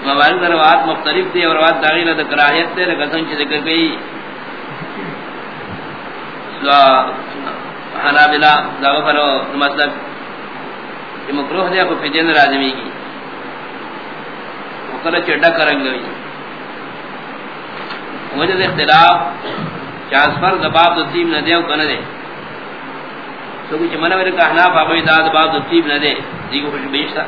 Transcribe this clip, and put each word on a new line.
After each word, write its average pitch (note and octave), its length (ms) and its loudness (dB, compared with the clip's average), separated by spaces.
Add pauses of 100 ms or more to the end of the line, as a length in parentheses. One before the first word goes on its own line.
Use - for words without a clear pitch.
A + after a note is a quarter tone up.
مبارک D3 380 4
در F3 80 2
روایت D#3+ 360 6
مختلف D#3+ 460 0
تھی F3 120 2
اور E3 120 4
روایت D#3 340 4
داغی E3+ 140 2
لدى D#3+ 260 0
کراہیت D#3+ 440 4
تھے، F#3 120 0
لکہ D#3+ 200 0
سنگ D#3+ 240 -2
چی D#3 60 -6
ذکر D3 300 -2
گئی۔ D#3+ 300 0 (2750)
سلوہ C3+ 1500 2
حنابلہ D3 640 6 (140)
داغفر D3 340 2
و C#3+ 220 2 (160)
مسلک C#3+ 360 2 (1400)
یہ - 60 -4
مکروح F3+ 400 0
دے F#3 100 4
کو E3 180 0
فیدی D3+ 200 0
نہ E3 100 2
رازمی C#3 400 4
کی۔ C3 180 -8 (2000)
وقت F3 340 -2
چڑھا D#3+ 220 4
کرنگ D3 380 2
ہوئی۔ B2+ 140 -4 (2250)
وجہ F#3 300 0
اختلاف D#3+ 540 6 (880)
چاس C#3+ 200 4 (120)
پر - 140 2
دباب E3 420 4
دو D#3+ 140 0
تیم E3+ 180 0
نہ D#3 80 0
دے D#3 180 2
و E3+ 60 2
کن D3+ 180 0
دے۔ D3 220 0 (1700)
تو D#3 80 -4
کچھ E3 200 0
منع E3+ 180 2
میرے F#3+ 160 2
کہنا E3+ 380 4
پاپا D#3+ 240 4 (140)
داد D#3+ 220 6
باب D#3 240 4
دو C#3+ 60 0 (100)
تیم E3+ 180 4
نہ D3 60 0
دے، C#3+ 200 0 (380)
دیکھو C#3+ 200 -4
خوش C#3+ 100 -6
بیش C#3 320 -4
تھا۔ D#3 140 -4